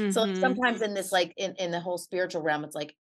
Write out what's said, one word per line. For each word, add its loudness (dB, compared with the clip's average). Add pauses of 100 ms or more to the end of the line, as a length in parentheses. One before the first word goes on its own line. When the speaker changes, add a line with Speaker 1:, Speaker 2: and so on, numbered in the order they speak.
Speaker 1:
So, 2
like, 2
Speaker 2:
Mm-hmm. 0
Speaker 1:
sometimes 2
in -2
this, -4
like, 4
in, -4
in -2
the -2
whole -4
spiritual -2
realm, 0
it's -10
like -8